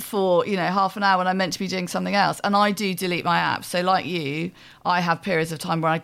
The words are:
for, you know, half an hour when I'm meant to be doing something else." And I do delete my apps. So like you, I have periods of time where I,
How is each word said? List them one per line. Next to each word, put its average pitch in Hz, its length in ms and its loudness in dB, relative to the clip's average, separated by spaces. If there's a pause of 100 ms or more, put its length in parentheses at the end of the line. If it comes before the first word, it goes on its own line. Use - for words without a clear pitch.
for, 190 460 2
you 202 100 -2
know, 170 100 0
half 190 300 0
an 208 60 -4
hour 196 160 4
when 180 100 2
I'm 185 80 0
meant 185 160 0
to - 60 -8
be 190 100 -4
doing 180 180 -4
something 180 280 -4
else." 175 300 2
And 202 120 2
I 208 160 4
do 190 220 -2
delete 175 300 -2
my 170 140 2
apps. 151 260 0
So 180 180 -2
like 185 240 2
you, 160 440 -4 (340)
I 180 160 2
have 170 220 0
periods 165 300 0
of 156 80 -8
time 165 200 -2
where 160 120 2
I, 165 120 -2